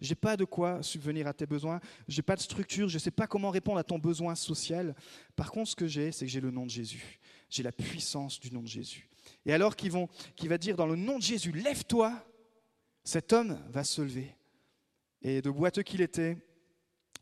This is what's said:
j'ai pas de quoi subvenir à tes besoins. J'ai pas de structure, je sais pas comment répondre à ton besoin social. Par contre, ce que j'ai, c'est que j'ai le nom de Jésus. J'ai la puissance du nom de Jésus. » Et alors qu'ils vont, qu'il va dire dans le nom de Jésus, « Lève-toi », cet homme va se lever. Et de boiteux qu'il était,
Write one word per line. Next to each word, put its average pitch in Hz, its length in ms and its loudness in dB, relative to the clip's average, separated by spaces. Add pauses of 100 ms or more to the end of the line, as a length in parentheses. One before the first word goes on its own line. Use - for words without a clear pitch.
j'ai 151 140 -2
pas 214 200 2
de 190 80 2
quoi 175 400 0
subvenir 151 440 -4
à 143 60 -2
tes 156 120 -6
besoins. 151 340 -2 (300)
J'ai 147 120 -2
pas 190 140 2
de 190 60 -2
structure, 196 480 -2
je 160 80 -2
sais 170 140 -4
pas 220 140 0
comment 202 260 0
répondre 190 260 2
à 165 80 0
ton 170 140 0
besoin 165 360 0
social. 165 600 -2 (420)
Par 156 120 -2
contre, 220 200 -2
ce - 80 -4
que 175 100 0
j'ai, 147 240 0
c'est 139 140 -6
que 127 60 -4
j'ai 135 100 -2
le 127 100 0
nom 127 140 -4
de 123 40 -6
Jésus. 113 500 -8 (300)
J'ai - 140 -4
la 120 80 -4
puissance 147 680 -4
du 123 120 -12
nom 123 100 -6
de 117 60 -8
Jésus. » - 400 -10 (380)
Et 147 80 6
alors 202 240 6
qu'ils 202 140 -2
vont, 175 180 0 (260)
qu'il 165 140 -4
va 170 80 4
dire 180 180 -2
dans 165 120 4
le 160 100 2
nom 240 220 0
de 208 40 -2
Jésus, « 175 300 0
Lève-toi », 233 600 2 (920)
cet - 260 0
homme 226 260 6 (120)
va 139 160 -2
se - 160 -2
lever. 135 340 -4 (840)
Et 135 200 2
de 139 80 2
boiteux 175 340 4
qu'il 190 180 0
était, 170 360 2 (840)